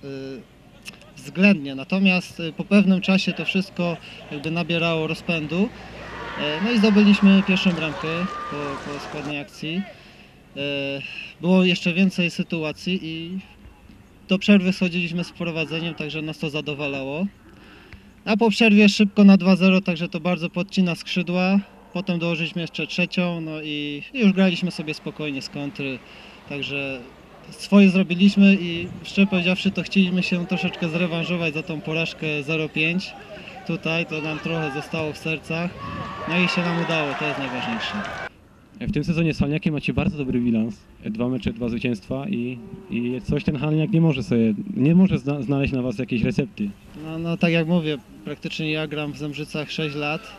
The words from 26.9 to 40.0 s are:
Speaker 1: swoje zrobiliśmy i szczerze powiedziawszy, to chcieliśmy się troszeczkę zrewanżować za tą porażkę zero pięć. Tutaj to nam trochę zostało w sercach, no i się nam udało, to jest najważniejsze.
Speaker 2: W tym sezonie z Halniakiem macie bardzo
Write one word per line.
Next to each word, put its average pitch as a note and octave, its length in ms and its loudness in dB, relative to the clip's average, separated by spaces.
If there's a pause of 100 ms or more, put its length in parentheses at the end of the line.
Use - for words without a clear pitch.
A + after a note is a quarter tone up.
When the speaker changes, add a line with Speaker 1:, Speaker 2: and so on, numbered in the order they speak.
Speaker 1:
swoje G3 400 6
zrobiliśmy G3 720 6
i F3 280 -4 (160)
szczerze G3 220 2
powiedziawszy, F#3 440 0
to F#3 120 -4
chcieliśmy F#3 400 2
się F3 240 -2
troszeczkę F3 420 -4
zrewanżować E3 680 -2
za D#3 80 -4
tą D#3 180 -6
porażkę D#3 640 -4
zero D#3 260 -2
pięć. E3 440 -2 (540)
Tutaj E3 400 -4
to D#3 160 -8
nam D#3 160 -6
trochę D#3+ 360 -4
zostało D3+ 380 -6
w C3+ 60 -12
sercach, D#3+ 520 -6 (580)
no E3 100 0
i F3+ 100 2
się - 120 -2
nam E3+ 240 -2
udało, D#3 340 -2
to D3+ 80 -4
jest C#3 120 -4
najważniejsze. B2 540 -6 (880)
Speaker 2:
W B2 120 -4
tym D3+ 120 0
sezonie E3 300 0
z - 40 -12
Halniakiem D3+ 360 0
macie C#3 180 -2
bardzo D3 260 0